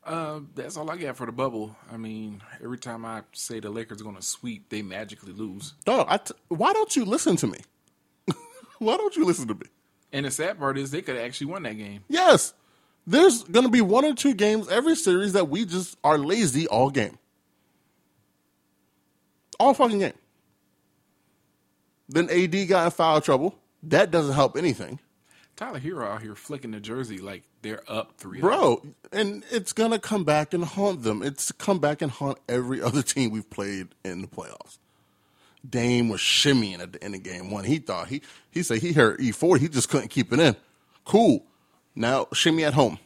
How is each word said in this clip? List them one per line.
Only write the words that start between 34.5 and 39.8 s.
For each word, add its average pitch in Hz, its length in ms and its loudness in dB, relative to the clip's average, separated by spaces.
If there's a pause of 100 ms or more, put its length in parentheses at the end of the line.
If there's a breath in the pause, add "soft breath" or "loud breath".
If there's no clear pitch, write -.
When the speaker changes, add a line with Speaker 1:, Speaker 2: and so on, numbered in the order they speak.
Speaker 2:
Dame 120 400 2
was 98 120 -4
shimmying 110 600 2
at 90 120 -14
the - 120 -16
end 101 100 -10
of 95 80 -12
game 92 300 -12
one. 104 100 -8
He 127 160 0
thought, 90 300 -8
he, 139 120 -8 (300 loud breath)
he 175 140 -4
said 113 140 0
he 175 140 -2
heard 127 280 6
E 127 100 0
four. 170 280 4
He 143 100 2
just 135 200 0